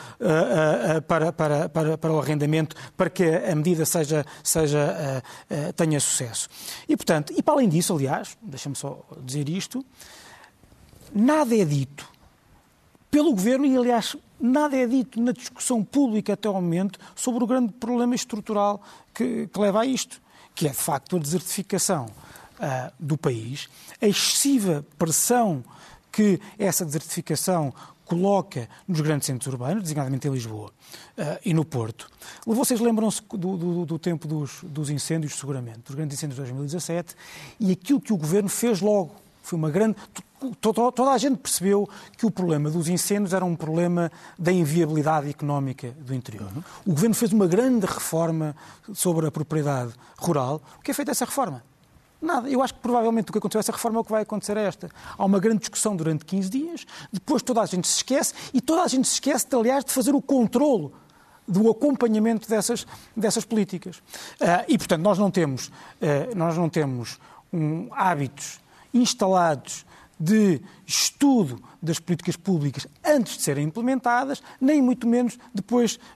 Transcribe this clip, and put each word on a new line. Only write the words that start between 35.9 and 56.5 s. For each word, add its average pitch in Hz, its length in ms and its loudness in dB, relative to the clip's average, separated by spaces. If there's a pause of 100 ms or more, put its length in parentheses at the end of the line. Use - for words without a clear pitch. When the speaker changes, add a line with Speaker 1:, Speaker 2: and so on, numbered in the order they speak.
Speaker 1:
grandes 143 220 -6
incêndios 139 180 -8
de 139 80 -10
dois 123 100 -8
mil 135 100 -6
e 143 40 -6
dezassete, 170 480 -6 (440)
e 185 120 2
aquilo 247 280 0
que - 140 -2
o 185 40 2
governo 180 300 0
fez 226 320 0
logo 202 360 2 (260)
foi - 160 -6
uma 156 140 0
grande, 208 240 2 (680)
to-, 214 100 2
to-, 240 200 2
toda 254 180 2
a 262 80 4
gente 254 200 2
percebeu 202 520 0 (260)
que 233 120 0
o - 20 0
problema 156 400 0
dos 160 180 -2
incêndios 185 460 0
era 185 100 0
um 175 120 0
problema 170 560 0 (260)
da 170 140 0
inviabilidade 156 760 2
económica 139 720 -4
do 135 140 -10
interior. 110 420 -8
Speaker 2:
Uhum. 160 80 -10 (220)
Speaker 1:
O 196 60 2
governo 190 240 2
fez 208 180 0
uma 202 140 6
grande 220 400 2
reforma 160 680 -2 (380)
sobre 165 320 0
a 147 60 -2
propriedade 143 640 -2 (260)
rural. 143 420 0 (160)
O - 60 -20
que 285 80 -4
é - 20 -2
feito 277 140 -4
dessa 254 180 -2
reforma? 175 380 -4 (580)
Nada. 285 260 -2
Eu 262 140 2
acho 254 140 -2
que - 60 -20
provavelmente 226 480 0
o - 20 -12
que 214 80 -2
aconteceu 202 180 -2
a 214 40 2
essa 220 100 -2
reforma 226 260 -2
é 226 40 0
o - 20 -2
que - 80 -12
vai 214 100 2
acontecer 208 340 -6
a 220 60 -2
esta. 180 300 -6 (260)
Há 202 80 0
uma 196 140 4
grande 220 220 2
discussão - 340 -2
durante 156 280 -2
quinze 190 280 -4